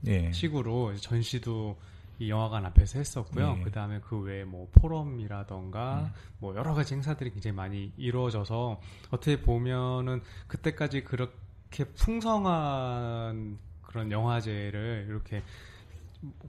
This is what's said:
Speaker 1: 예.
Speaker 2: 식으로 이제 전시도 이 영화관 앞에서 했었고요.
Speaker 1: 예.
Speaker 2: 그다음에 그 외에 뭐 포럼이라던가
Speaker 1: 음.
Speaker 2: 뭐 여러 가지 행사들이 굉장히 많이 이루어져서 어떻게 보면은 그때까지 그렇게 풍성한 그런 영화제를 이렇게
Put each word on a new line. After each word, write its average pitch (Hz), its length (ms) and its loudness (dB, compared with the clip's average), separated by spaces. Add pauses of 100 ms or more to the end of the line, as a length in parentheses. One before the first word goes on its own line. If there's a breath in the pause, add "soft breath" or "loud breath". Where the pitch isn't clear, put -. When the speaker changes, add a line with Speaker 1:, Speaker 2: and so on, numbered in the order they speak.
Speaker 1:
예. 90 260 4
Speaker 2:
식으로 120 600 0
이제 101 80 -6
전시도 113 800 -2 (400 soft breath)
이 113 100 -4
영화관 107 380 0
앞에서 - 320 10
했었고요. 135 640 -2
Speaker 1:
예. - 40 -2
Speaker 2:
그다음에 104 400 -4
그 110 160 -4
외에 98 240 -6
뭐 90 280 -10
포럼이라던가 110 1400 4
Speaker 1:
음. - 60 -14 (180 soft breath)
Speaker 2:
뭐 98 180 -8
여러 143 180 0
가지 147 200 0
행사들이 135 360 -4
굉장히 101 260 -4
많이 98 400 -6
이루어져서 120 840 -2 (320 loud breath)
어떻게 143 300 2
보면은 127 800 2 (280 loud breath)
그때까지 147 560 -2
그렇게 - 800 -6 (100)
풍성한 127 1600 2 (240)
그런 110 280 -4
영화제를 107 960 0
이렇게 107 340 -4 (1080 soft breath)